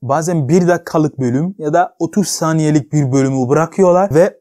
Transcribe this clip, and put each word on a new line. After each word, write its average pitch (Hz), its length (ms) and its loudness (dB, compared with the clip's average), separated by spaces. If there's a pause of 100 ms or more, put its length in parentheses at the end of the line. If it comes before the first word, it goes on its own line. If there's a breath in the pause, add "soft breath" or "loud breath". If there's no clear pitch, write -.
bazen 156 460 -2
bir 175 200 4
dakikalık 170 500 -2
bölüm 131 400 -2
ya 151 140 -4
da 175 260 0
otuz 165 300 -2
saniyelik 156 640 -2
bir 143 200 0
bölümü 135 360 0
bırakıyorlar 175 680 0
ve 160 260 2